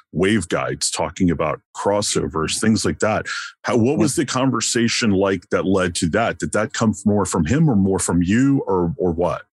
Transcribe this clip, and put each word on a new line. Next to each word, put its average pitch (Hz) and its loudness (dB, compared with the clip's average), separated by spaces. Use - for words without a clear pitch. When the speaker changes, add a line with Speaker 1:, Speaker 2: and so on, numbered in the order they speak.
Speaker 1:
waveguides, 80 -2
talking 85 -2
about 78 -2
crossovers, 82 -2
things 107 2
like - -2
that. 107 0
How, - 0
what 131 2
was 156 0
Speaker 2:
Yeah. 156 0
Speaker 1:
the - -4
conversation 117 0
like 98 0
that 87 -2
led 92 2
to 90 0
that? 101 0
Did 78 -4
that 107 -2
come 107 2
more 104 2
from 87 0
him 147 2
or 113 2
more 95 2
from 90 0
you, 131 2
or, 87 0
or 92 0
what? 82 -2